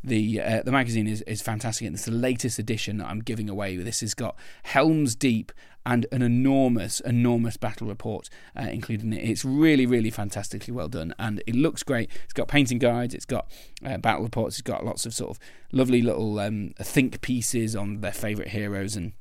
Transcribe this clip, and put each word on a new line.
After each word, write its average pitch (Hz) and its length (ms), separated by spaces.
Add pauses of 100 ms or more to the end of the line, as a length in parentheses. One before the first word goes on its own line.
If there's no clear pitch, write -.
The, 110 380
uh, 110 220
the 123 80
magazine 117 340
is, 107 180
is 107 200
fantastic, 110 420
and 82 100
it's - 100
the 113 60
latest 120 460
edition 107 400
that 90 80
I'm 92 140
giving 110 320
away. 98 240
This 95 240
has 110 160
got 107 200 (280)
Helm's 147 520
Deep 120 360 (360)
and 120 240
an 123 120
enormous, 123 800
enormous 120 560
battle 110 280
report, 104 420 (320)
uh, 135 40
included 110 420
in 110 80
it. 101 40
It's 110 280
really, 143 400
really 117 240
fantastically 101 640
well 85 140
done, 82 320
and 104 260
it 113 80
looks 135 300
great. 120 260 (140)
It's - 100
got - 140
painting 131 320
guides, 120 340
it's - 120
got, - 260 (340)
uh, 101 140
battle 104 240
reports, 117 320
it's - 80
got - 200
lots - 220
of 113 80
sort - 160
of - 100 (320)
lovely 127 300
little, 107 380
um, 104 400
think - 420
pieces 113 540
on 101 260
their 101 120
favourite 104 360
heroes 101 460
and 92 260